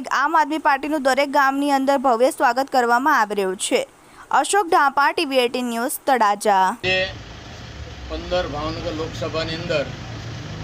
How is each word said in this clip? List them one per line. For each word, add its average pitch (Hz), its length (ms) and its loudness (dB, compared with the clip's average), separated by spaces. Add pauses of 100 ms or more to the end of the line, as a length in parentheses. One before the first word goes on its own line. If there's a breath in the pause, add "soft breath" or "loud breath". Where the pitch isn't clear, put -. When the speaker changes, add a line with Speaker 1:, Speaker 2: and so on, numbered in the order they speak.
(160)
Speaker 1:
આમ 285 220 0
આદમી 302 260 2
પાર્ટીનું 285 400 0
દરેક 269 320 2
ગામની 277 400 2
અંદર 269 180 4 (120)
ભવ્ય 247 260 4
સ્વાગત 262 420 0
કરવામાં 247 460 4
આવી 208 180 0
રહ્યું 190 280 -2
છે. 233 140 2 (580 loud breath)
અશોક 392 340 2
ઢાપા, 285 400 2
ટી 339 180 -2
વી 262 140 2
એઇટીન 247 260 -2
ન્યૂઝ, 233 260 -4 (120)
તળાજા. 208 580 4
Speaker 2:
આજે 185 320 -2 (1120)
પંદર 175 460 -4
ભાવનગર 160 440 -6
લોકસભાની 160 640 -6
અંદર 156 260 -2 (760)